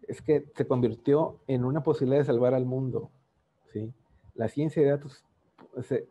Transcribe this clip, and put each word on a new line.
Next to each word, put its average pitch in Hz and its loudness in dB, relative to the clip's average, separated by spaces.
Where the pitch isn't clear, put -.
es - -12
que 147 0
se 123 -2
convirtió 131 0
en 127 0
una 139 -2
posibilidad 139 2
de 143 0
salvar 123 2
al 127 0
mundo, 127 -4
¿sí? 110 -8
La 113 -2
ciencia 151 0
de 139 6
datos 143 -6
se, - -4